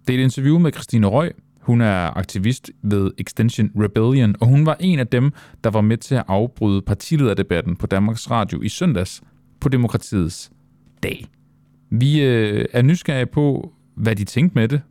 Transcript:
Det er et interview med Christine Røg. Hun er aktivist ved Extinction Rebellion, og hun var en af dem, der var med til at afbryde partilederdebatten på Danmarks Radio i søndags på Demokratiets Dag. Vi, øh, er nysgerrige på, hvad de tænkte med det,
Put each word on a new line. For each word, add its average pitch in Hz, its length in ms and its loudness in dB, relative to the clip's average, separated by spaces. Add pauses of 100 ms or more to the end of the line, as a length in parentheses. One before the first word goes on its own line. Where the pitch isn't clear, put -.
Det 127 80 -2
er 127 40 0
et 131 40 2
interview 139 360 2
med 165 140 4
Christine - 340 0
Røg. 147 260 0 (280)
Hun 120 200 2
er 92 380 0
aktivist 98 520 -4 (120)
ved 101 360 0
Extinction 113 580 -2
Rebellion, 110 640 2
og 120 60 2
hun 139 200 6
var 156 140 0
en 180 180 2
af 123 80 -2
dem, 131 260 0 (320)
der 113 60 2
var 107 100 0
med 107 160 2
til - 180 -6
at 123 140 -2
afbryde 101 540 0
partilederdebatten 98 960 -2
på - 100 -6
Danmarks 104 440 -2
Radio 101 320 -2
i 107 60 -6
søndags 110 540 -2 (380)
på 117 80 -2
Demokratiets 110 800 -2 (520)
Dag. - 240 -8 (640)
Vi, 143 320 2
øh, 113 500 2
er 123 100 2
nysgerrige 139 440 2
på, 143 460 -2 (240)
hvad 110 200 0
de 101 80 -4
tænkte 139 340 0
med 113 100 2
det, 143 120 0 (100)